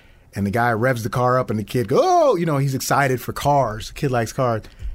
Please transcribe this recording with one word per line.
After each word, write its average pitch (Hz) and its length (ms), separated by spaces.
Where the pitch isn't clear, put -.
And 98 120
the 101 40
guy 117 220
revs 117 300
the 113 80
car 127 280
up, 127 120
and 110 80
the 107 60
kid 117 240
goes, 175 140
"Oh!" 330 340
You 170 100
know, 151 100
he's 139 180
excited 131 460
for - 140
cars. 123 540
The - 60
kid 143 160
likes 120 220
cars. 120 300